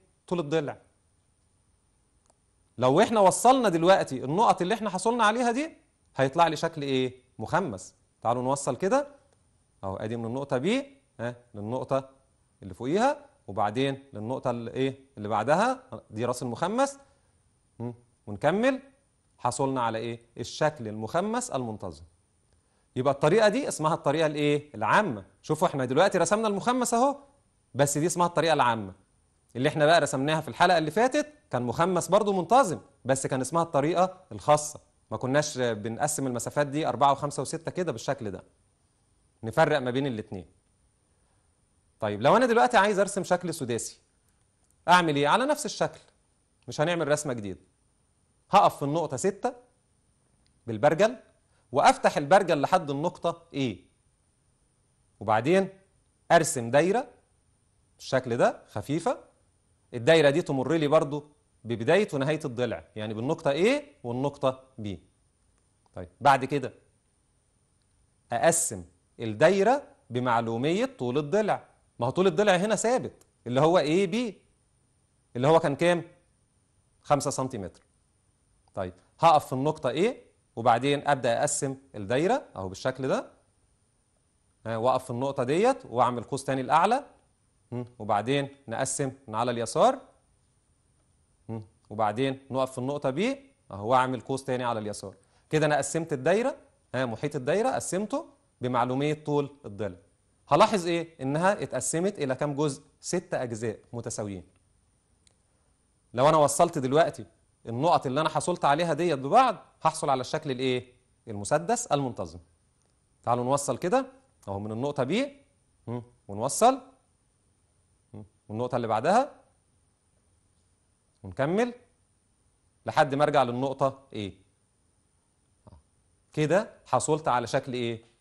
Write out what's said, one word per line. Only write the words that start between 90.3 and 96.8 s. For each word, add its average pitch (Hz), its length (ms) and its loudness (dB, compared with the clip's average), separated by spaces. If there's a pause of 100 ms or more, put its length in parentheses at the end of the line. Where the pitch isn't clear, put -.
مم. 110 140 -10 (280)
وبعدين 110 600 -2
نقف 131 220 -4
في - 60 -10
النقطة 139 340 -4
B 226 240 -2 (340)
أهو 101 180 -8
وأعمل 127 320 2
قوس 135 240 -6
تاني 127 200 -4
على 117 160 -2
اليسار. 104 340 -10 (360)
كده 156 160 2
أنا 151 100 2
قسمت 160 360 -4
الدايرة، 185 440 0 (380)